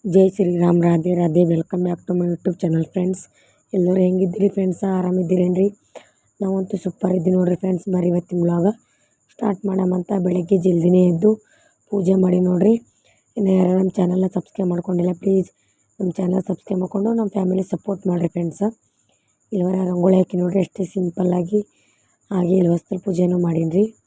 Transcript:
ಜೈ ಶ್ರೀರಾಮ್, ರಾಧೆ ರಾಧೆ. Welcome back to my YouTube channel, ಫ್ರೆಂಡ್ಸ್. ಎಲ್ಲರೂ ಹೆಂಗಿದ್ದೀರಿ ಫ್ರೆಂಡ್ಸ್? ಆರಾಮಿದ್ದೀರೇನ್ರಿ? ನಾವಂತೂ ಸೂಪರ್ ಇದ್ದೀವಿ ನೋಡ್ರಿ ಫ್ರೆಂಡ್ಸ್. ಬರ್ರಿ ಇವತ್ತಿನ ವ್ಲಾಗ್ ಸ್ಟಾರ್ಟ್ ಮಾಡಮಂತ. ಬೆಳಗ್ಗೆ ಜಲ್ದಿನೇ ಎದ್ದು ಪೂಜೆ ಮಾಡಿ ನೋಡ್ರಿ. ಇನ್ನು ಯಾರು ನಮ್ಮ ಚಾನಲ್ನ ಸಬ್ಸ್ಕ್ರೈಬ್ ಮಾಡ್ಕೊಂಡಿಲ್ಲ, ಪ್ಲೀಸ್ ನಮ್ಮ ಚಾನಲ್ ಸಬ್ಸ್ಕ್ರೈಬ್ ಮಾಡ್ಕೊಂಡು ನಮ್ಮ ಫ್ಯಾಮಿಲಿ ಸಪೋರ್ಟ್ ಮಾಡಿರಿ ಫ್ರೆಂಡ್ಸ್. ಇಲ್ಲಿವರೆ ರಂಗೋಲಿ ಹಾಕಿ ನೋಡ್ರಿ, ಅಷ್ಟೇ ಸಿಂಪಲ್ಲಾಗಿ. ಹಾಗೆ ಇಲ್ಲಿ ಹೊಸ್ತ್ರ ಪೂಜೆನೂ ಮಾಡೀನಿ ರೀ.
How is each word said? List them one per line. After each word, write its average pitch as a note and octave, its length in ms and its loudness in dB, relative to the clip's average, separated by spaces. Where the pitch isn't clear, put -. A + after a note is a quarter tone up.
ಜೈ F#3+ 220 6
ಶ್ರೀರಾಮ್, F3 540 2
ರಾಧೆ E3+ 300 2
ರಾಧೆ. E3+ 260 2
Welcome E3+ 440 0
back F3 160 -4
to - 160 -8
my F3 100 0
YouTube F3 300 -4
channel, D#3+ 280 -2
ಫ್ರೆಂಡ್ಸ್. F#3 460 -6
ಎಲ್ಲರೂ F#3 220 0
ಹೆಂಗಿದ್ದೀರಿ F#3 520 0
ಫ್ರೆಂಡ್ಸ್? F#3+ 360 -2
ಆರಾಮಿದ್ದೀರೇನ್ರಿ? F3+ 840 0
ನಾವಂತೂ F#3+ 360 -4
ಸೂಪರ್ F#3 380 -2
ಇದ್ದೀವಿ F3+ 200 2
ನೋಡ್ರಿ F3+ 200 2
ಫ್ರೆಂಡ್ಸ್. F#3 340 -4
ಬರ್ರಿ F3+ 180 0
ಇವತ್ತಿನ F3 340 -2
ವ್ಲಾಗ್ F3 320 0
ಸ್ಟಾರ್ಟ್ G#3 340 -6
ಮಾಡಮಂತ. F#3 540 -2
ಬೆಳಗ್ಗೆ F3+ 380 0
ಜಲ್ದಿನೇ F3+ 500 4
ಎದ್ದು F3+ 280 2
ಪೂಜೆ F#3+ 240 0
ಮಾಡಿ F#3 260 2
ನೋಡ್ರಿ. F3+ 340 4
ಇನ್ನು G3 140 0
ಯಾರು F#3 260 4
ನಮ್ಮ F#3+ 120 0
ಚಾನಲ್ನ F#3 440 0
ಸಬ್ಸ್ಕ್ರೈಬ್ F#3 360 -4
ಮಾಡ್ಕೊಂಡಿಲ್ಲ, F3 500 -2
ಪ್ಲೀಸ್ F#3+ 300 0
ನಮ್ಮ F3+ 120 -4
ಚಾನಲ್ F#3 300 -2
ಸಬ್ಸ್ಕ್ರೈಬ್ F#3 380 -6
ಮಾಡ್ಕೊಂಡು G3+ 340 -4
ನಮ್ಮ A3 160 -2
ಫ್ಯಾಮಿಲಿ F#3 340 -2
ಸಪೋರ್ಟ್ F#3+ 440 -6
ಮಾಡಿರಿ F3 200 -2
ಫ್ರೆಂಡ್ಸ್. E3+ 360 -4
ಇಲ್ಲಿವರೆ F#3 260 -2
ರಂಗೋಲಿ F#3 400 2
ಹಾಕಿ F#3 200 0
ನೋಡ್ರಿ, F3+ 220 0
ಅಷ್ಟೇ F#3 240 -4
ಸಿಂಪಲ್ಲಾಗಿ. F3+ 800 -2
ಹಾಗೆ F3+ 240 0
ಇಲ್ಲಿ F3+ 140 2
ಹೊಸ್ತ್ರ F3 280 -2
ಪೂಜೆನೂ F3+ 420 0
ಮಾಡೀನಿ E3 300 -2
ರೀ. G#3 260 0